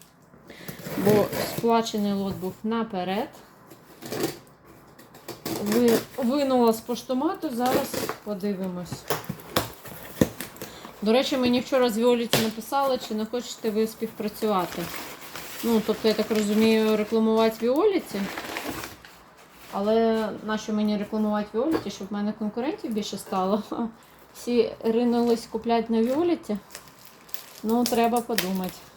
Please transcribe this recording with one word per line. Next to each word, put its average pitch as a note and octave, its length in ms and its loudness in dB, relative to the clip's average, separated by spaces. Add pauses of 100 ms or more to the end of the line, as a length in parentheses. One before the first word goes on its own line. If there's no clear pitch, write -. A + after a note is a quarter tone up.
(1040)
Бо G3+ 200 6 (220)
сплачений A3+ 680 2
лот G3 220 -2
був F#3 180 -6 (100)
наперед. A3 680 -2 (2250)
Ви-, A3 360 6 (180)
винула B3+ 560 4
з A3+ 80 -6
поштомату, C#4 680 -2
зараз B3+ 580 0 (160)
подивимось. F#3 800 -6 (2000)
До G#3+ 120 2
речі, C4+ 240 0
мені B3 220 2
вчора B3 300 2
з G3+ 80 -2
Віолетті A#3 460 2
написали, B3+ 640 0
чи A3 80 -6
не G#3+ 100 -4
хочете A#3+ 440 -6
ви A3 180 2
співпрацювати. G#3+ 920 -2 (840)
Ну, A3 220 4
тобто, G#3+ 220 0
я G#3+ 60 6
так G#3+ 180 0
розумію, A3 680 4
рекламувати A3 680 2
Віолетті. D#4 560 2 (1500)
Але A3 580 2 (160)
нащо G#3+ 280 -2
мені G#3 240 2
рекламувати G#3 600 0
Віолетті, D4 320 0
щоб G3 180 -8
в G3+ 60 -8
мене G#3 200 -2
конкурентів A#3+ 580 -4
більше G#3 260 -4
стало? F#3+ 520 0
<laughs> A#3 200 -4 (440)
Всі - 380 2 (120)
ринулись A#3 640 4
куплять A3+ 440 0
на A3+ 120 4
Віолетті. C4+ 560 0 (1040)
Ну, A3+ 200 4
треба A#3 380 2
подумати. F#3 520 -2 (240)